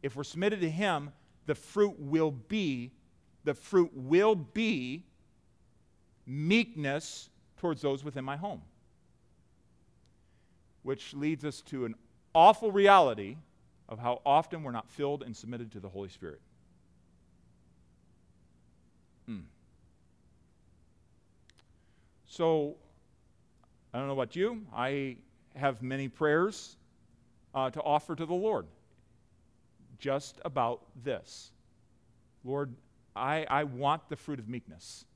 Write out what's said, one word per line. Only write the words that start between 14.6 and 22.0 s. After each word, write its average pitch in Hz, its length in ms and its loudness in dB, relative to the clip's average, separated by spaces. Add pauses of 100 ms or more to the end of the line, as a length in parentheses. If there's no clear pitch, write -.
we're 135 100 -8
not 113 160 -8
filled 143 340 -4
and 123 140 -12
submitted 117 340 -12
to - 80 -14
the 95 120 -12
Holy 98 180 -10
Spirit. 82 320 -14 (2750)
Hmm. 107 140 -10 (2750)